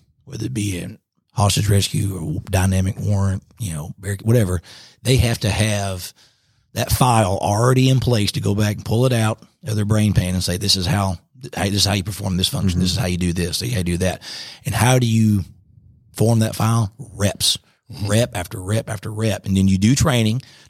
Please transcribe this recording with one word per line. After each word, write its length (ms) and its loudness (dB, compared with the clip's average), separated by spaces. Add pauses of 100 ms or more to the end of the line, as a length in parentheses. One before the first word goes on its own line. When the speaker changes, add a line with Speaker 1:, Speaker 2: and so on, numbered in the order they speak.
(240)
Speaker 1:
whether 220 -10
it 80 -8
be 240 -4
an 200 -12 (340)
hostage 360 0
rescue 480 0
or 240 -6 (100)
dynamic 500 2
warrant, 420 0 (160)
you 140 -8
know, 260 -10
barric-, 240 -8
whatever, 400 2 (400)
they 140 2
have 240 2
to 100 0
have 640 -2 (600)
that 180 -2
file 500 4
already 480 4
in 80 4
place 340 0
to 80 -4
go 140 0
back 220 0
and 80 -14
pull 220 0
it 60 2
out 300 -2 (240)
of 80 -4
their 100 0
brain 280 2
pan 220 2
and 100 0
say, 140 -2
"This 180 0
is 100 -4
how, 320 0 (380)
hey, 140 -2
this 100 0
is 40 2
how 100 0
you 100 -2
perform 320 -4
this 120 0
function. 300 0
This 120 0
is 60 -4
Speaker 2:
Mm-hmm. 60 -2
Speaker 1:
how 60 -2
you 100 -2
do 140 0
this. 260 -4
This 120 -6
is 40 -2
how 40 -2
you 60 -2
do 140 -2
that." 240 -2 (420)
And 120 -6
how 240 4
do 80 2
you 360 4 (680)
form 260 2
that 160 0
file? 440 0
Reps. 600 -2 (320)
Speaker 2:
Mm-hmm. 180 -6
Speaker 1:
Rep 280 0
after 240 -8
rep 300 -4
after 220 -8
rep. 340 -2
And 100 2
then 120 6
you 100 4
do 160 4
training 480 2 (280)